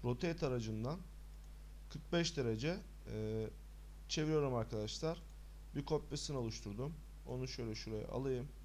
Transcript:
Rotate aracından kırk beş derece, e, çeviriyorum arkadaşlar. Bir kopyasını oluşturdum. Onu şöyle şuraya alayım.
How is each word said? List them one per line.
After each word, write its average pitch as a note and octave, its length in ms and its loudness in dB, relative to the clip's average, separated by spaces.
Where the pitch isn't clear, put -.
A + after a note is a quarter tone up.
Rotate D#3 420 2
aracından A#2+ 520 2
kırk - 220 -4
beş E3+ 240 6
derece, C3 440 4
e, A2 380 2
çeviriyorum D3+ 460 6
arkadaşlar. A2+ 680 0
Bir D3 100 0
kopyasını D3 540 0
oluşturdum. A#2 560 -2
Onu B2+ 220 -2
şöyle A2 260 -2
şuraya A2 340 -2
alayım. C3 400 2